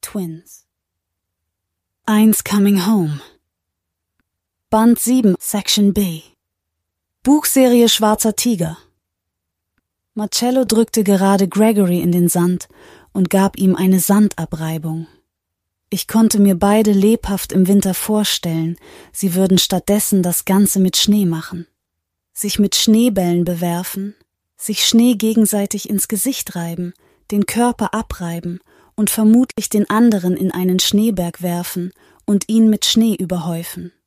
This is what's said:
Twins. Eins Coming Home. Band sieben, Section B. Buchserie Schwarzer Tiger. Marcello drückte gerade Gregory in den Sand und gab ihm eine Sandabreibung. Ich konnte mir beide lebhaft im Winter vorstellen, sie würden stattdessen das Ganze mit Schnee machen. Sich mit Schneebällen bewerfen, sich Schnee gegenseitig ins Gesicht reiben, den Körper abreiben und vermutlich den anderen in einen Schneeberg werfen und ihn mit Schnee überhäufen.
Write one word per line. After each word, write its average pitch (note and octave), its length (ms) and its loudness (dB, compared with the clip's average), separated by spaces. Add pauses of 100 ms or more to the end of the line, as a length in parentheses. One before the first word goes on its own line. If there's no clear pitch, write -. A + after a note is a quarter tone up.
(120)
Twins. E3+ 540 -12 (1400)
Eins G#3+ 360 4
Coming G3+ 440 0
Home. E3 340 -2 (1500)
Band A3+ 260 4
sieben, A3+ 420 2
Section G3+ 540 0
B. F3 280 -4 (1000)
Buchserie B3+ 680 4
Schwarzer G#3+ 480 2
Tiger. E3+ 440 -4 (1400)
Marcello B3 500 -2
drückte A3+ 380 0
gerade G3 440 2
Gregory G3+ 520 2
in F3 120 0
den F3 160 2
Sand F3 420 -2 (440)
und F#3+ 160 0
gab G3 300 0
ihm F#3+ 160 2
eine F#3 240 2
Sandabreibung. D#3+ 1040 -2 (840)
Ich - 160 -8
konnte A3+ 320 2
mir G3 160 4
beide G#3 360 2
lebhaft G#3 600 0
im F#3+ 160 2
Winter G3 260 2
vorstellen, E3+ 840 -4 (340)
sie F3+ 240 -4
würden F#3 240 2
stattdessen G3 640 0
das F3 200 -4
Ganze G3 360 2
mit F#3 180 2
Schnee G#3 300 2
machen. E3 400 -6 (680)
Sich - 240 -6
mit G3+ 160 2
Schneebällen F#3+ 720 2
bewerfen, F3+ 680 -6 (420)
sich - 300 -4
Schnee A#3+ 260 4
gegenseitig G#3+ 720 -2
ins G3+ 200 -4
Gesicht - 480 -6
reiben, F3 400 -8 (340)
den G#3 160 0
Körper A#3 480 -2
abreiben F3 680 -8 (360)
und G#3 140 -2
vermutlich A3 600 2
den G#3 200 -2
anderen G#3 460 2
in F#3+ 160 -4
einen F#3 260 0
Schneeberg F#3 640 -2
werfen F3 520 -6 (320)
und G3+ 240 0
ihn A3+ 200 4
mit G#3 140 0
Schnee A3+ 320 2
überhäufen. F3 800 -8 (140)